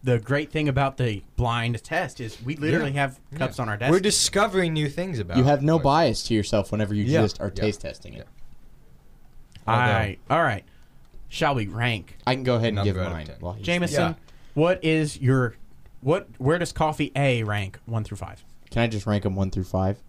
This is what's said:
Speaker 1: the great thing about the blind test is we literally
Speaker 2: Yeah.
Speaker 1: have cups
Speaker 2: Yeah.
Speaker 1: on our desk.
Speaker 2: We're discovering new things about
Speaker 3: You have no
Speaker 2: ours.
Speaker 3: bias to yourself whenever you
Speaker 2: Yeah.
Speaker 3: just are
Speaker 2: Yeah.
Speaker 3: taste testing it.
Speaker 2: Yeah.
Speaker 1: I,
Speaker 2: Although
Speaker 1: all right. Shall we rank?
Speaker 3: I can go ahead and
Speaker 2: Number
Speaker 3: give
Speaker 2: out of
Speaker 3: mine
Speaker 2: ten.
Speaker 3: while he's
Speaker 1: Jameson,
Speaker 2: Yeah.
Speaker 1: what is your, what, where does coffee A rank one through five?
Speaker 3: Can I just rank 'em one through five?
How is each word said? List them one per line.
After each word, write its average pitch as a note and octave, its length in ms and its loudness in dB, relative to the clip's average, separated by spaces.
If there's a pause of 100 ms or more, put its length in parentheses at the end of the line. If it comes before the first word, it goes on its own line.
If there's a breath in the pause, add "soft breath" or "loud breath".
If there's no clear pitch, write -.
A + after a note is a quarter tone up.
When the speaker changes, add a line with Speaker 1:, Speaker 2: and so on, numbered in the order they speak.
Speaker 1:
the B2 160 2
great C#3+ 320 -2
thing D3+ 180 0
about C#3 280 0
the A2+ 260 -2 (140)
blind A#2 480 0
test D#3+ 360 -4
is A2 220 -10
we C#3 140 -6
literally D3+ 360 0
Speaker 2:
Yeah. C#3 100 0
Speaker 1:
have C3 180 -4 (160)
cups C3 220 -4
Speaker 2:
Yeah. C3 40 -2
Speaker 1:
on A2+ 60 -2
our G#2 80 -2
desk. A#2+ 140 0
Speaker 2:
We're F3+ 100 6
discovering F#3+ 720 2
new D3+ 160 0
things F3 300 -6
about F2+ 180 -2
Speaker 3:
You B2+ 80 4
have C#3 180 4
no D#3 140 4
Speaker 2:
ours. D3+ 80 2
Speaker 3:
bias C#3 400 4
to A#2 100 0
yourself G#2 380 0
whenever G#2 220 -2
you G#2 100 0
Speaker 2:
Yeah. C#3+ 180 4
Speaker 3:
just - 180 0
are G2+ 140 -4
Speaker 2:
Yeah. F#2 80 -2
Speaker 3:
taste G#2+ 200 -2
testing - 320 -12
it. - 120 -14 (1400)
Speaker 2:
Yeah. A2 80 2
Speaker 1:
I, A2+ 440 2 (120)
Speaker 2:
Although C3+ 60 4
Speaker 1:
all E3+ 60 4
right. A#2+ 220 0 (640 soft breath)
Shall C#3+ 260 0
we A2+ 140 0
rank? A2 480 -2 (100)
Speaker 3:
I B2+ 80 2
can C3 100 -6
go B2+ 120 2
ahead A#2 120 2
and G#2 80 0
Speaker 2:
Number G2+ 160 2
Speaker 3:
give F#2 80 -2
Speaker 2:
out F2+ 80 -2
of D#2+ 40 -4
Speaker 3:
mine D#2 140 -8
Speaker 2:
ten. D#2 140 -16
Speaker 3:
while F2 120 -6
he's G#2 140 -12
Speaker 1:
Jameson, F3 360 0
Speaker 2:
Yeah. E3+ 120 0 (400 soft breath)
Speaker 1:
what E3+ 300 2
is D#3+ 360 2
your, B2+ 340 4 (460)
what, E3 280 0 (100)
where C#3+ 200 2
does E3+ 140 -2
coffee D3+ 420 0
A C3+ 300 2
rank G#2 420 -4
one A2+ 160 -2
through G#2 140 -8
five? - 260 -12 (280)
Speaker 3:
Can A#2 120 0
I A#2 60 2
just G#2+ 180 -4
rank G#2 200 0
'em F#2+ 100 -2
one F#2+ 140 0
through F#2 140 -2
five? F#2+ 440 0